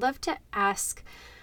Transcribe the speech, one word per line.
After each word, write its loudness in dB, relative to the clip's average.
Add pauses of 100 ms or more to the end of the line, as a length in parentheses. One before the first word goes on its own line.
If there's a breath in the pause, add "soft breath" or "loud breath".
love 2
to 0 (160)
ask, 2 (400 soft breath)